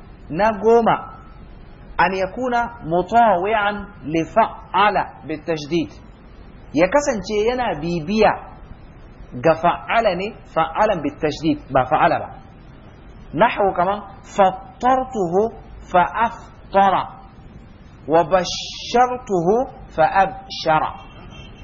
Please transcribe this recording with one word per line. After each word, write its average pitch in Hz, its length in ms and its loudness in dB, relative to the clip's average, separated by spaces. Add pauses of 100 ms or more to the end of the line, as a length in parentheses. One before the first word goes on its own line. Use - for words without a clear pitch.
(300)
na 196 220 0
goma, 214 640 2 (840)
أن 180 140 2
يكون 214 400 -4 (300)
مطاوعا 202 880 2 (320)
لفعل 180 920 0 (320)
بالتشديد. 156 640 -4 (840)
Ya 165 140 4
kasance 226 480 -2 (100)
yana 240 300 -2
bibiya 170 560 0 (1120)
ga 160 120 4
fa'ala 180 600 0
ne, 202 180 -6 (200)
fa'alan 170 480 0
بالتشديد, 147 580 -2 (120)
ba 131 140 4
fa'ala 147 340 2
ba. - 100 -10 (1040)
Nahwu 196 420 2
kaman 190 240 0 (240)
fattartuhu 214 1300 0 (380)
fa 175 100 6 (140)
aftara, 196 880 0 (1040)
wa 165 160 4
bashartuhu 190 1300 0 (340)
fa 156 200 2
abshara. 160 800 0 (760)